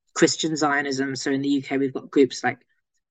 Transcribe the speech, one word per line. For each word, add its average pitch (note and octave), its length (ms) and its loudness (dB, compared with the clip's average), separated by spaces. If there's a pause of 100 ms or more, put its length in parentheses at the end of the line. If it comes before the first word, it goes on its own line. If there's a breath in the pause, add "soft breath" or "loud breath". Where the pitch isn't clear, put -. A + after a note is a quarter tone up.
(160)
Christian D#3+ 400 2
Zionism. C#3 600 -2
So C#3 160 -4
in C#3 100 0
the C#3 80 -2
U C#3 120 2
K, C3+ 160 -4
we've C3+ 160 0
got - 180 -12
groups C3+ 320 4
like, B2 160 -4 (520)